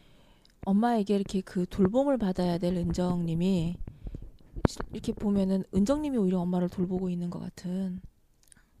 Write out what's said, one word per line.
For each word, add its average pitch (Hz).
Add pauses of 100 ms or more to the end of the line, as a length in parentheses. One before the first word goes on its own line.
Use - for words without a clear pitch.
(640)
엄마에게 208
이렇게 196
그 180
돌봄을 247
받아야 180
될 180
은정님이 175 (920)
시-, - (120)
이렇게 220
보면은 196 (100)
은정님이 269
오히려 185
엄마를 180
돌보고 185
있는 175
것 170
같은, 180 (800)